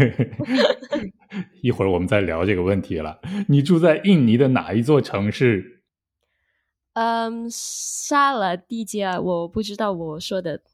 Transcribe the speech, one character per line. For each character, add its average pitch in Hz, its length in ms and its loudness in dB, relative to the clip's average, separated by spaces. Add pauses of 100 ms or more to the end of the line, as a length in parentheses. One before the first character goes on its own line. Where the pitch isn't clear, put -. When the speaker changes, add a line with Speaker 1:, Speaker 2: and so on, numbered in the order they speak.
(580)
Speaker 1:
<laughs> - 1040 -4
一 120 100 0
会 104 140 0
儿 95 60 2
我 90 80 2
们 90 80 -2
再 104 140 2
聊 85 240 -2
这 101 100 2
个 90 80 0
问 95 180 2
题 87 180 -6
了。 78 220 -10 (280)
你 143 120 6
住 165 180 4
在 160 260 4
印 175 220 6
尼 110 100 6
的 135 120 4
哪 127 240 0
一 110 80 2
座 135 200 4
城 104 300 -2
市？ 110 520 -2 (1120)
Speaker 2:
嗯， 226 560 -4
萨 - 840 -2
拉 190 240 -2
蒂 226 280 -10
加， 196 360 -4
我 170 280 -2
不 220 140 -4
知 202 140 -10
道 208 160 -2
我 165 280 -8
说 190 220 -6
的 151 200 -8 (120)